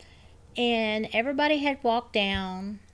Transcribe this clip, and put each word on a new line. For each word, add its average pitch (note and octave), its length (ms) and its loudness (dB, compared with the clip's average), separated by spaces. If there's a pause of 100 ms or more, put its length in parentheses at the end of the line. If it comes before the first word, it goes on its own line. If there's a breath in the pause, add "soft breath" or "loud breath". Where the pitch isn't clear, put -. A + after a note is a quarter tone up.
(560 soft breath)
And A3+ 560 0
everybody C#4+ 460 2
had C#4 260 -2
walked A#3+ 300 0
down, G3 640 -2 (140)